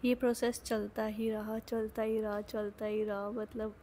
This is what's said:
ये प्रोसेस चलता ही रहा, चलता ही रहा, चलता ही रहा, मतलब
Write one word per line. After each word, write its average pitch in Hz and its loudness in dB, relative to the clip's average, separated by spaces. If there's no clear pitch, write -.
ये 247 6
प्रोसेस 240 2
चलता 214 -2
ही 220 0
रहा, 214 -2
चलता 226 -2
ही 220 2
रहा, 208 0
चलता 214 -4
ही 214 2
रहा, 208 -2
मतलब 214 -4